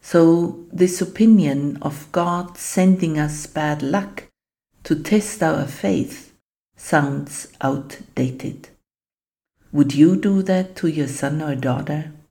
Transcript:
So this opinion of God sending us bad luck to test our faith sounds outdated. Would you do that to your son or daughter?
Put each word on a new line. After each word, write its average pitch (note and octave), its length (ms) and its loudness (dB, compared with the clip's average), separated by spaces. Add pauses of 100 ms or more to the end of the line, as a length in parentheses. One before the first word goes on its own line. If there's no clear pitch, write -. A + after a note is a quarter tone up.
So E3+ 680 2
this F3+ 280 0
opinion D3+ 800 2
of - 300 -8
God F3 480 -4
sending F#3 640 2
us D3 260 -4
bad D3+ 380 -4
luck G3 420 -4 (560)
to - 180 -2
test - 440 0
our D3+ 200 0
faith - 720 -4 (400)
sounds C#3+ 720 -4 (140)
outdated. - 1080 -6 (1000)
Would C#3 240 2
you E3+ 220 6
do G3 260 2
that F#3 340 -2
to E3+ 120 -2
your D3 180 -2
son C#3 340 -4
or D3 140 -4
daughter? C#3+ 560 -4 (200)